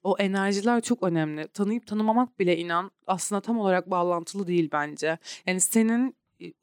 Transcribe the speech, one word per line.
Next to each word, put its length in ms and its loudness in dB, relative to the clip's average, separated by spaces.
o 140 0
enerjiler 640 0
çok 220 -2
önemli. 440 -2
Tanıyıp 400 -4
tanımamak 520 0
bile 180 4
inan 340 -2
aslında 340 -2
tam 180 -2
olarak 320 2
bağlantılı 560 0
değil 240 2
bence. 460 -2
Yani 140 0
senin, 540 2